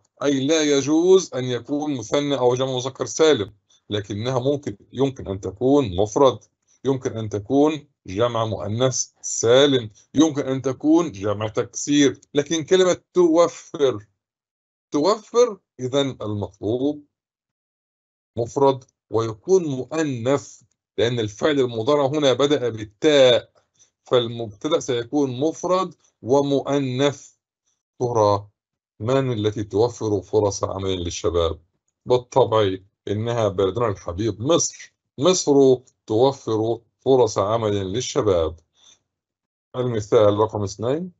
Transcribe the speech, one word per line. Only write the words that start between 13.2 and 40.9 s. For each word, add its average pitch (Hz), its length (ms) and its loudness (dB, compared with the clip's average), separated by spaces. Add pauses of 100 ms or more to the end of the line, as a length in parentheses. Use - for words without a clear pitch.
توفر، 208 640 0 (220)
إذن 127 420 -2
المطلوب 107 840 -4 (1300)
مفرد 131 460 0 (260)
ويكون 113 560 0
مؤنث، 135 960 -4 (360)
لأن 117 220 0
الفعل 139 400 -2
المضارع 123 460 0
هنا 139 280 2
بدأ 127 360 0
بالتاء، 123 840 2 (500)
فالمبتدأ 117 760 -2
سيكون 127 600 -4
مفرد 175 560 -2 (260)
ومؤنث. 139 1120 -2 (680)
ترى 104 480 0 (520)
من 127 340 0
التي 107 300 -2
توفر 104 580 -2
فرص 104 420 -2
عمل 95 400 -4
للشباب؟ 85 560 -2 (460)
بالطبع 110 720 2 (300)
إنها 110 400 -2
بلدنا 98 400 -2
الحبيب 101 540 -6
مصر. - 520 -2 (240)
مصر 139 580 4 (320)
توفر 113 720 0 (180)
فرص 123 380 2
عمل 101 560 -2
للشباب. 98 640 -2 (1160)
المثال 113 640 2
رقم 107 260 0
اثنين، 135 560 -6